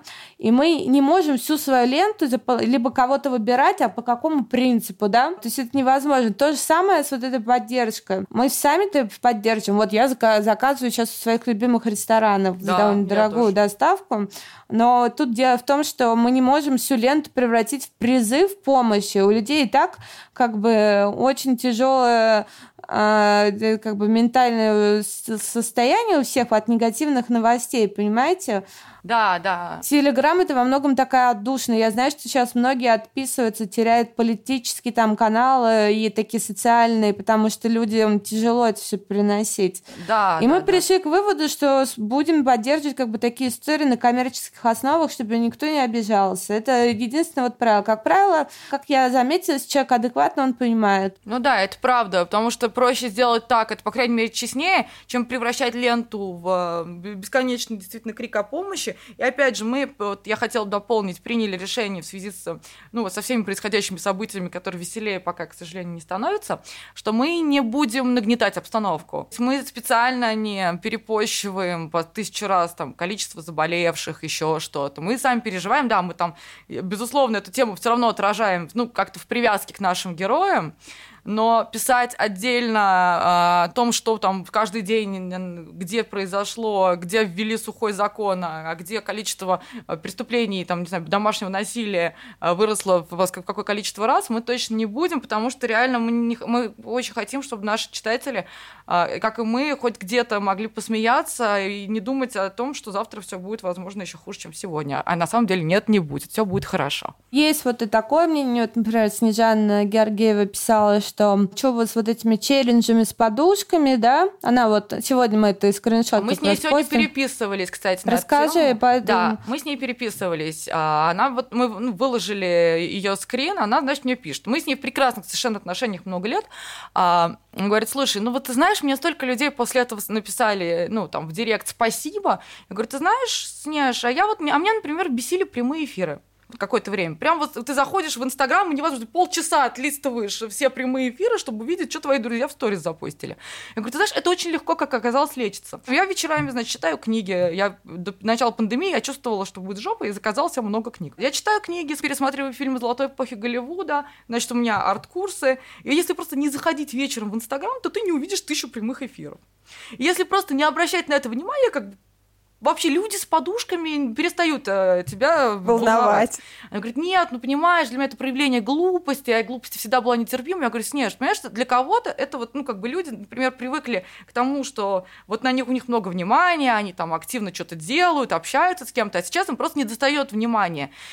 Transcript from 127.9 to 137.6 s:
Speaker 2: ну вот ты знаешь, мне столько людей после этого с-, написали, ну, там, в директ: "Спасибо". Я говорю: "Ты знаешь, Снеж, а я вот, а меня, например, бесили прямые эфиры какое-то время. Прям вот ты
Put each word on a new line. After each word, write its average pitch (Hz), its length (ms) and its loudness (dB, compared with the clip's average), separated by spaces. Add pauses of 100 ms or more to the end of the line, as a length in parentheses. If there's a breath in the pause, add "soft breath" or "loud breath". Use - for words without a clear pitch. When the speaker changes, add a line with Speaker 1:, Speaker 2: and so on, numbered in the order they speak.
Speaker 2:
ну 233 100 -2
вот 254 140 -4
ты 254 80 -6
знаешь, 349 280 2
мне 277 140 0
столько 294 320 -4
людей 254 240 0
после 254 300 0
этого 240 180 -4
с-, - 100 -10
написали, 196 800 -2
ну, 208 180 -4
там, 156 200 -6
в 160 40 -10
директ: 214 360 -4
"Спасибо". 302 760 -2 (280 loud breath)
Я 190 60 -12
говорю: 226 140 -6
"Ты 277 80 -8
знаешь, 440 500 -2
Снеж, 285 560 -2
а 240 60 0
я 311 160 2
вот, 427 160 -2
а 285 160 0
меня, 381 160 2
например, 349 360 -2
бесили 269 340 -2
прямые 269 420 -4
эфиры 175 360 -6 (380)
какое-то 202 320 -2
время. 170 240 -4
Прям 311 240 0
вот 294 140 -4
ты 269 200 -8